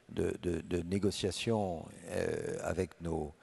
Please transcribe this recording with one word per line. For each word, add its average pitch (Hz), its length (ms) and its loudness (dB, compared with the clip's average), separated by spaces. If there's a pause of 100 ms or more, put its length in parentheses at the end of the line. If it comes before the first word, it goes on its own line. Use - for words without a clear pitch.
de, 82 340 0
de, 85 200 0
de 87 220 0
négociation, 95 1000 2 (260)
euh, 82 500 0
avec 87 400 0
nos, 80 420 -2